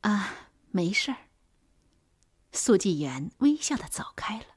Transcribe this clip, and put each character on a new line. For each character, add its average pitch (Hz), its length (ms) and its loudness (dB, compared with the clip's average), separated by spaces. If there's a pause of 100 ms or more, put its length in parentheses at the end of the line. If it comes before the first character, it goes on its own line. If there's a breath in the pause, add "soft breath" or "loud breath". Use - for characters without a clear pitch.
“啊， - 480 -2 (220)
没 175 200 2
事 220 200 -2
儿。” 247 80 -6 (1300)
速 - 280 4
记 185 200 2
员 139 400 -6
微 294 160 6
笑 302 220 -2
地 - 140 -6
走 - 140 -6 (120)
开 220 220 -6
了。 - 80 -14 (100)